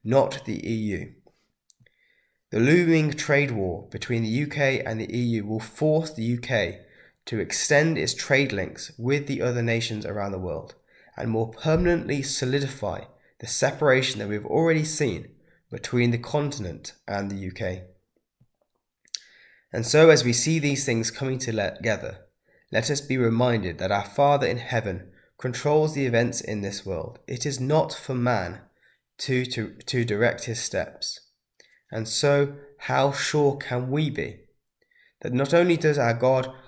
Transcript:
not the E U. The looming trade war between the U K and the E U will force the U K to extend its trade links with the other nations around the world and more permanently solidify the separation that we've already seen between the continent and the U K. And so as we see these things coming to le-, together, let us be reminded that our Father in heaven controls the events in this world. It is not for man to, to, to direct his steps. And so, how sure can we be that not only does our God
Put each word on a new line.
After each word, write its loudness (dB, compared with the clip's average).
not 2
the -6
E -4
U. -4
The 0
looming 6
trade 0
war -4
between -2
the -2
U 0
K 0
and -6
the -8
E -2
U 0
will -4
force 0
the -8
U -2
K -2
to -4
extend 2
its 0
trade 0
links -8
with -2
the -4
other 0
nations -2
around -6
the -6
world -8
and -4
more 0
permanently 0
solidify -4
the -12
separation 2
that -6
we've -4
already 2
seen -4
between 0
the 2
continent -6
and -4
the -6
U -8
K. -6
And -4
so 8
as 8
we 2
see 0
these 0
things 0
coming -4
to -4
le-, -2
together, -4
let 0
us -2
be -2
reminded 2
that -2
our 0
Father 4
in 0
heaven -4
controls 0
the 0
events 2
in -4
this -6
world. -8
It -6
is -4
not 0
for -8
man 0
to, -2
to, -6
to 0
direct 2
his -4
steps. -6
And -6
so, 2
how 2
sure 2
can -4
we 0
be -8
that -4
not 2
only 6
does 2
our 2
God 2